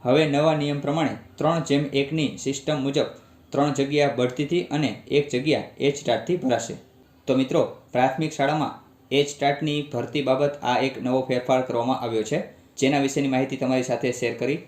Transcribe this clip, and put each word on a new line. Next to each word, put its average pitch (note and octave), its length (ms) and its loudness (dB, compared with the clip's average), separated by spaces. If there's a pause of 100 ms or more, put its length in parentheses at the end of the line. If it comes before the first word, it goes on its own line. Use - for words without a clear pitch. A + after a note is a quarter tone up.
હવે C3+ 240 4
નવા D3+ 280 2
નિયમ D3 260 -2
પ્રમાણે C#3+ 320 0 (220)
ત્રણ D#3+ 320 2
જેમ C#3+ 160 2 (100)
એકની C#3 440 0
સિસ્ટમ C#3 440 -4
મુજબ C#3 320 0 (360)
ત્રણ C#3+ 280 0
જગ્યા C#3+ 380 2
બઢતીથી C#3+ 540 0
અને C#3+ 200 0 (200)
એક C#3+ 200 2
જગ્યા C3 400 0 (100)
એચ C#3+ 180 2
ટાટથી A#2+ 400 0
ભરાશે. B2 380 -2 (520)
તો C3 100 2
મિત્રો, C3 240 2 (300)
પ્રાથમિક C#3 460 0
શાળામાં C#3+ 360 0 (380)
એચ C#3+ 200 2
ટાટની D3 480 0 (120)
ભરતી B2 320 -2
બાબત C3+ 400 2
આ B2 160 2
એક C3+ 220 -2
નવો B2+ 260 2
ફેરફાર B2+ 360 2
કરવામાં A#2+ 400 -2
આવ્યો A2+ 260 -2
છે, D#3 100 0 (360)
જેના C#3 260 2
વિશેની C#3 320 0
માહિતી C3+ 280 0
તમારી C3 280 0
સાથે B2 240 0
શેર A#2 220 -2
કરી. C3+ 320 -2